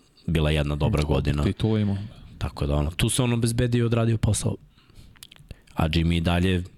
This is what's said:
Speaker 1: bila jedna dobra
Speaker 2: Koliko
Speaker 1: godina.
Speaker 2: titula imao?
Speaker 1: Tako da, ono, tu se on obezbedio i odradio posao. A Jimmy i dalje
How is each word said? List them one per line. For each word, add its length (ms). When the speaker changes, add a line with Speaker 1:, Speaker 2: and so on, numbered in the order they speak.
Speaker 1:
bila 240
jedna 260
dobra 260
Speaker 2:
Koliko 120
Speaker 1:
godina. 300
Speaker 2:
titula 360
imao? 160
Speaker 1:
Tako 280
da, 80
ono, 160
tu 180
se 140
on 100
obezbedio 500
i 40
odradio 320
posao. 380
A 140
Jimmy 280
i 40
dalje 420